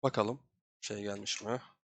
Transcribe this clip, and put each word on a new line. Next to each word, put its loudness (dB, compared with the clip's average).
Bakalım 4
şey -4
gelmiş -4
mi? 0